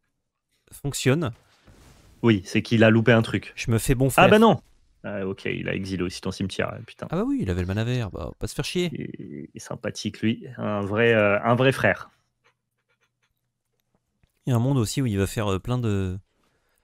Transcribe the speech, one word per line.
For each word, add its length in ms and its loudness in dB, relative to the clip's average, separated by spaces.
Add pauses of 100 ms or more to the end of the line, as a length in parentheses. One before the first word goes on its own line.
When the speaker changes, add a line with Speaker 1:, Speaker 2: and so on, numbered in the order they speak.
(720)
Speaker 1:
fonctionne, 640 -2 (920)
Speaker 2:
Oui, 220 4
c'est 180 -2
qu'il 220 4
a 60 8
loupé 220 6
un 100 6
truc. 340 -4
Speaker 1:
je 140 -6
me 80 2
fais 180 0
bon 140 2
faire. 140 6
Speaker 2:
Ah 40 8
bah 100 8
non. 220 6 (440)
Ah, 220 -8
ok, 200 -6
il 220 -6
a 60 -4
exilé 280 -4
aussi 180 -6
ton 120 -6
cimetière, 440 -6 (100)
putain. 240 -16
Speaker 1:
Ah 60 -4
bah 80 0
oui, 160 -2
il 100 -2
avait 100 -2
le 80 -2
mana 160 -2
vert, 260 -4
bah, 300 -10
pas 80 -6
se 60 -16
faire 100 -4
chier. 280 -4
Speaker 2:
Il 600 -12
est 60 -18
sympathique, 600 -10
lui. 240 -2 (120)
Un 240 -4
vrai, 340 2
euh, 280 4
un 120 4
vrai 160 4
frère. 400 0 (2250)
Speaker 1:
Il 40 0
y 20 2
a 40 4
un 40 2
monde 160 2
aussi 240 0
où 60 0
il 100 0
va 120 2
faire, 240 -4
euh, 80 -2
plein 180 -4
de, 400 -2 (640)